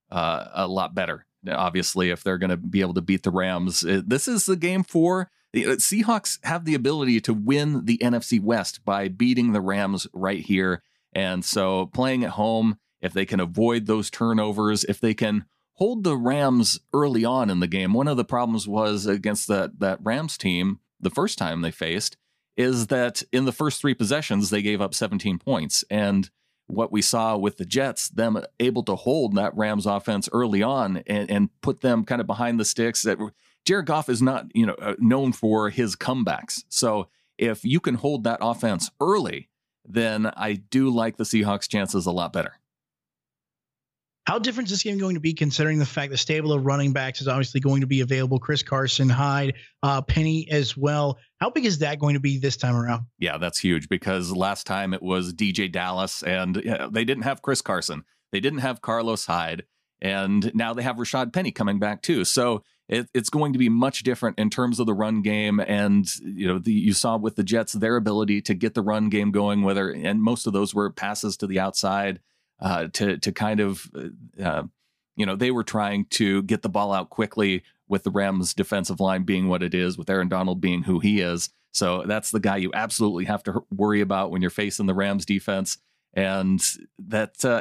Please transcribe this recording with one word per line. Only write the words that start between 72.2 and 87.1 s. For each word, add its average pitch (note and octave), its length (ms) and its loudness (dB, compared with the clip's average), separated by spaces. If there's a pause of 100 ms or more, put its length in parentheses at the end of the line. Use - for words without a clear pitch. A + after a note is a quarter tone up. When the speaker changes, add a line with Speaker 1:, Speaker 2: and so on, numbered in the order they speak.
Speaker 1:
uh, F2 320 -2
to, G2+ 260 0
to G2+ 140 -2
kind G#2+ 280 -2
of, G2 300 -2 (520)
uh, D#2+ 200 -2 (540)
you G#2 100 0
know, F#2+ 80 -2
they B2 160 0
were A#2+ 140 0
trying G2+ 420 -2
to G2 380 2
get G#2 180 0
the - 60 -2
ball G2+ 240 0
out F#2 180 -2
quickly G2+ 520 0 (260)
with G2 160 0
the G2+ 60 0
Rams F#2+ 440 0
defensive F#2+ 460 -2
line F#2+ 240 2
being F#2 240 2
what F2+ 140 0
it F2 120 -4
is, F2+ 240 0
with E2 100 -12
Aaron F#2 200 2
Donald F#2 320 -2
being F2+ 240 0
who F2 160 2
he G#2 200 4
is. F2 300 -2 (220)
So F2+ 340 0
that's G#2 240 -2
the G#2+ 100 0
guy G2 160 2
you F#2 160 -2
absolutely G#2 540 -2
have G#2 180 -2
to G2+ 60 -4
h-, F2 260 -4
worry G#2 240 2
about G2 300 0
when F2+ 120 0
you're F2+ 80 2
facing G#2 360 -2
the F#2+ 80 2
Rams G2 320 0
defense. G2 520 -2 (360)
And F#2+ 480 0 (360)
that, G#2+ 460 -4